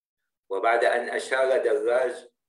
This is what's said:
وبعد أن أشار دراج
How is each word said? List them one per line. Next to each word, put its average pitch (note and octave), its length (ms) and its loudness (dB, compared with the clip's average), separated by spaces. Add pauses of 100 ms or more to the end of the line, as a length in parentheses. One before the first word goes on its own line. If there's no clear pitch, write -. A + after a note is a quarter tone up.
(500)
وبعد A2+ 360 0
أن A#2+ 240 0
أشار C3 480 0
دراج A#2+ 680 0 (220)